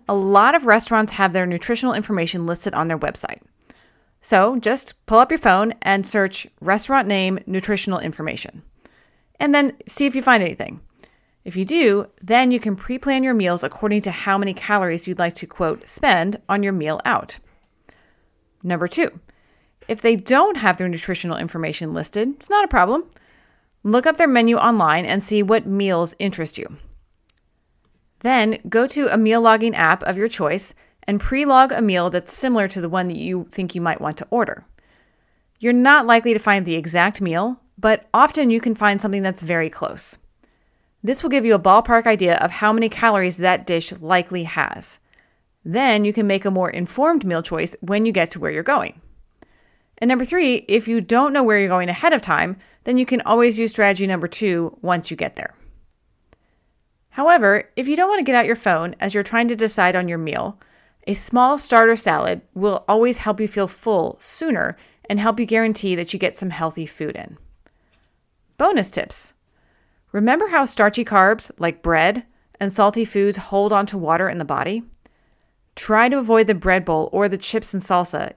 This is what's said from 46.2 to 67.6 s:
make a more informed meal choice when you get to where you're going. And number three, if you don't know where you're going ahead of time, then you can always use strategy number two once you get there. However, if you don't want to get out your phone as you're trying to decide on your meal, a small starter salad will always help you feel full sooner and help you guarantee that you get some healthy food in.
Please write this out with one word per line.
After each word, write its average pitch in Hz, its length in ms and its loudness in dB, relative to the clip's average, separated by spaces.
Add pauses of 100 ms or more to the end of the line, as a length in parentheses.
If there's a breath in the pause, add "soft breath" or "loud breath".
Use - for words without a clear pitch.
make 196 180 0
a 202 60 -2
more 185 220 -2
informed 269 520 -2
meal 170 200 -2
choice 165 380 -6
when 208 260 0
you 226 40 0
get 175 200 0
to 175 80 -14
where 156 120 -4
you're 156 120 -6
going. - 360 -2 (1000 soft breath)
And 240 100 0
number 254 160 0
three, 294 420 0
if 220 200 0
you 226 140 0
don't 254 320 2
know 277 100 2
where 214 160 4
you're 196 80 0
going 180 220 0
ahead 320 240 2
of 262 80 2
time, 175 360 -2 (280 soft breath)
then 247 120 0
you 254 80 2
can 254 160 0
always 233 380 2
use 226 120 -2
strategy 202 360 0
number 190 200 -2
two 175 540 -2
once 175 300 -4
you 160 60 -12
get - 180 -6
there. - 180 -12 (1600)
However, 269 640 4
if 247 120 -4
you 294 80 0
don't 359 140 2
want 403 100 0
to 311 40 -2
get 254 120 2
out 240 100 4
your 233 100 0
phone 175 440 -2
as 196 160 -4
you're 202 80 0
trying 233 240 0
to 233 80 -2
decide 208 400 0
on 180 120 -2
your 170 120 -6
meal, 165 400 -6 (480 soft breath)
a 202 80 -2
small 254 420 2
starter 226 380 6
salad 180 460 0 (120)
will 196 340 -2
always 233 300 2
help 214 240 -4
you 214 60 -2
feel 202 200 -2
full 190 520 -2
sooner - 580 -4 (320 soft breath)
and 208 100 -2
help 214 200 0
you 240 80 -2
guarantee 220 480 0
that 170 180 -6
you 196 60 -6
get 185 160 -2
some 185 160 -6
healthy 160 340 -6
food - 300 -10
in. - 240 -16 (1200)